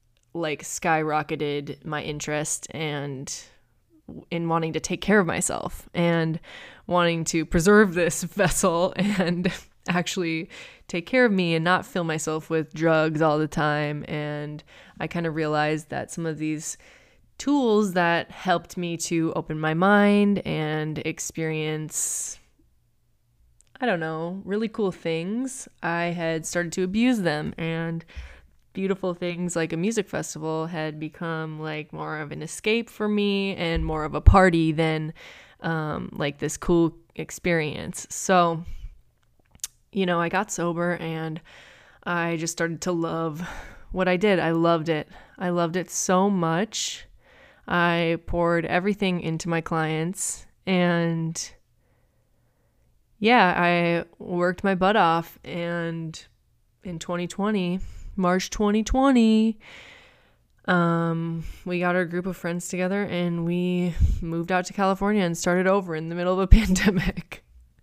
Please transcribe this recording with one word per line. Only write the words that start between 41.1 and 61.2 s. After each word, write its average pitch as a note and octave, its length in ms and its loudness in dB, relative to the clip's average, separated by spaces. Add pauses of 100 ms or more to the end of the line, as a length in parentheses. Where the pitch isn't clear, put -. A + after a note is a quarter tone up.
I E3+ 320 -2
just E3 160 -4
started E3 300 -4
to F#3 100 -2
love E3 560 -4 (460)
what F#3 160 0
I F3+ 80 4
did. F#3+ 220 4
I D#3+ 120 2
loved E3 380 4
it. D3+ 180 -2 (320)
I F3+ 100 -2
loved F3 280 0
it E3+ 120 -4
so F#3+ 400 2
much. F3 760 -2 (600)
I E3+ 640 2
poured E3+ 380 2
everything F3+ 560 0
into D#3+ 260 -4
my E3 140 0
clients, D#3+ 840 -4 (220)
and E3+ 840 0 (1700)
yeah, G#3 380 6
I E3+ 460 2 (160)
worked F3+ 460 -2
my G3 100 2
butt F#3+ 220 4
off. E3+ 480 2
And E3 760 -6 (640)
in F3 160 -10
twenty F3 260 -4
twenty, F#3 540 -2 (360)
March F#3 340 2
twenty G#3+ 340 2
twenty, A3+ 760 4 (1080)
um, E3 800 2 (220)